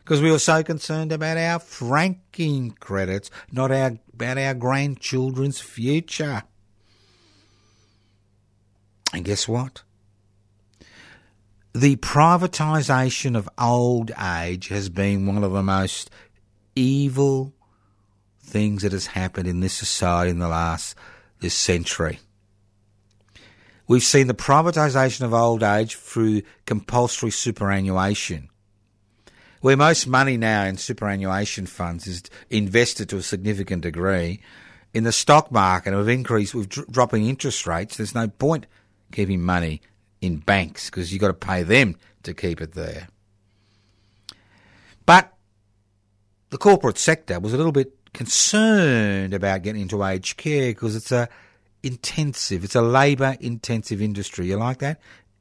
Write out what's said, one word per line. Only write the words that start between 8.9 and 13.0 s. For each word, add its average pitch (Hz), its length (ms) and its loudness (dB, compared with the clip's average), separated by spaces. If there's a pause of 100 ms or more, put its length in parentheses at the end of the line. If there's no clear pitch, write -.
And 90 100 -8
guess 101 240 -4
what? 123 360 -6 (1900)
The 135 200 6
privatisation 151 1400 2